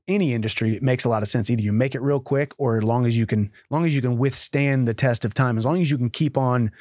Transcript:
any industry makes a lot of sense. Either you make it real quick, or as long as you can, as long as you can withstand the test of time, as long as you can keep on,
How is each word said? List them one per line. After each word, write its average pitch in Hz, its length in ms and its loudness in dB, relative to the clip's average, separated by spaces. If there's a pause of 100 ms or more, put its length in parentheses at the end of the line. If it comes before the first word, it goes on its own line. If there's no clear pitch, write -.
any 185 240 2
industry 110 480 0
makes 127 240 2
a 120 60 2
lot 110 140 0
of 104 40 -2
sense. 117 220 -2
Either 117 140 0
you 104 100 0
make 127 220 0
it 123 80 -6
real 139 160 0
quick, 139 400 -2
or 120 180 0
as 107 60 0
long 117 240 2
as 117 100 2
you 113 80 2
can, 107 200 0
as - 260 -14
long 151 120 0
as 160 120 0
you 139 60 0
can 123 180 0
withstand 135 680 0
the 113 60 0
test 120 320 0
of 107 80 -2
time, 123 240 0
as 113 80 -2
long 170 160 0
as 160 80 0
you 147 80 0
can 123 140 -2
keep 147 260 -2
on, 123 320 0 (120)